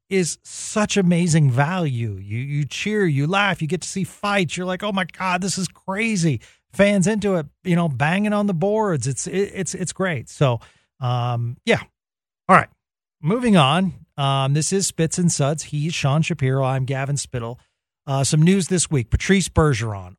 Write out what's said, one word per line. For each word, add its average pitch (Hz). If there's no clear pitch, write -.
is 185
such -
amazing 170
value. 131
You, 101
you 143
cheer, 208
you 147
laugh, 196
you 156
get 175
to -
see 190
fights. 202
You're 185
like, 185
"Oh 208
my 190
God, 180
this 190
is 185
crazy." 190
Fans 202
into 202
it, 160
you 180
know, 170
banging 165
on 208
the 202
boards. 190
It's, 135
it, 185
it's, 185
it's 180
great. 165
So, 123
um, 123
yeah. 220
All 190
right. -
Moving 214
on. 160
Um, 135
this 151
is 190
Spits -
and 175
Suds. 147
He's 147
Sean 151
Shapiro. 135
I'm 131
Gavin 135
Spittle. 120
Uh, 139
some 156
news 180
this 180
week. 131
Patrice -
Bergeron, 107